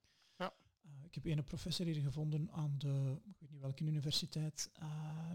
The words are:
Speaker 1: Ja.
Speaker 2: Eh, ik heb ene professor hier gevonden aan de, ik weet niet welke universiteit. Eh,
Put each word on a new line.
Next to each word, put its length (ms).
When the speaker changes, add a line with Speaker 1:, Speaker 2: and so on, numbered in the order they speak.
Speaker 1:
Ja. 160
Speaker 2:
Eh, 220
ik 100
heb 100
ene 180
professor 440
hier 160
gevonden 500
aan 260
de, 460
ik 140
weet 120
niet 100
welke 240
universiteit. 880
Eh, 640